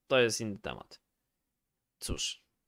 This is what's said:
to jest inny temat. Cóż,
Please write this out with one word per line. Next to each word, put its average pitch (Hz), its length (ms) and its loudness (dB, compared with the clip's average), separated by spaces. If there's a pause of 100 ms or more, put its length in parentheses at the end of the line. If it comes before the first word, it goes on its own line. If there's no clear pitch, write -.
to 135 120 6
jest 117 220 4
inny 104 180 -4
temat. - 420 -12 (1000)
Cóż, - 420 -6 (240)